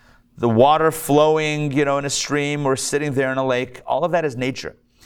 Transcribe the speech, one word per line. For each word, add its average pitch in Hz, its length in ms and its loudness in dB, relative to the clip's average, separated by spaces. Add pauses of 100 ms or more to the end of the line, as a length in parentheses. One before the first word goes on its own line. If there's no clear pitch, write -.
(380)
the 120 100 0
water 147 440 4
flowing, 151 800 2
you 143 120 2
know, 139 140 0
in 143 80 -4
a 139 40 -4
stream 147 560 -2
or 131 100 2
sitting 143 380 -2
there 131 180 0
in 131 60 -6
a 135 80 -2
lake, 127 400 -4
all 131 200 -2
of 165 60 -2
that 165 120 0
is 131 140 -4
nature. 127 400 -6 (280)